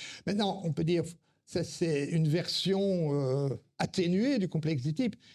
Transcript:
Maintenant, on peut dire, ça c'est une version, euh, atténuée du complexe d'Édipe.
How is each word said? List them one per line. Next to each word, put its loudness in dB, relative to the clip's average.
Maintenant, 0
on 0
peut -2
dire, 2
ça -4
c'est -2
une 2
version, 0
euh, 2
atténuée 2
du 0
complexe -2
d'Édipe. 0